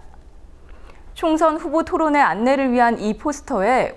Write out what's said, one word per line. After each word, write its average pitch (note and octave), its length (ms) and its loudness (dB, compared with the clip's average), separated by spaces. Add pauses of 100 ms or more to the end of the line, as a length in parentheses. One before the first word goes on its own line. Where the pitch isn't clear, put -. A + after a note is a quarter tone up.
(1120)
총선 D#4+ 420 2
후보 D#4+ 280 -2
토론회 D#4+ 360 0
안내를 B3 540 2
위한 A#3 260 2
이 G#3 180 -4
포스터에 B3 800 -2